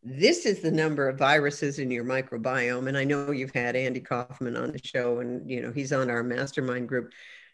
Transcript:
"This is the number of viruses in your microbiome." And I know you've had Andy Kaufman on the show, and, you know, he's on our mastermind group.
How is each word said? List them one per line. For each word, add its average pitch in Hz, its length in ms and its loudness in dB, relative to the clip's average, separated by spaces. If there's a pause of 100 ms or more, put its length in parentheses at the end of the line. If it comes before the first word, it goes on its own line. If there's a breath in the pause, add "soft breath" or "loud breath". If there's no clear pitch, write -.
"This 170 440 4
is 202 140 2
the 160 100 2
number 151 380 2
of 135 100 -2
viruses 143 600 2
in 127 100 -2
your 120 140 -2
microbiome." 127 840 -2
And 135 100 0
I 135 80 0
know 143 280 0
you've 131 220 -4
had 120 200 0
Andy 127 260 0
Kaufman 123 560 -4
on 123 140 -4
the 139 120 -10
show, 123 360 -2
and, 123 320 -6
you 123 100 -4
know, 120 120 -6
he's 135 200 -4
on 131 160 2
our 117 140 0
mastermind 123 680 -2
group. 123 240 -4 (420 loud breath)